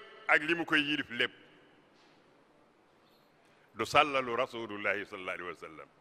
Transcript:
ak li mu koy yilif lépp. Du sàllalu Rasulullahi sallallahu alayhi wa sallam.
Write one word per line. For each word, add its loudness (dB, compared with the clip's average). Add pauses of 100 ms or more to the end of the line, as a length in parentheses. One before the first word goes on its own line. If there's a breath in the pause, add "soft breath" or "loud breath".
(280)
ak 6
li 0
mu -2
koy 4
yilif -2
lépp. 0 (2500 soft breath)
Du -2
sàllalu 4
Rasulullahi -2
sallallahu -8
alayhi -10
wa -16
sallam. -16 (120)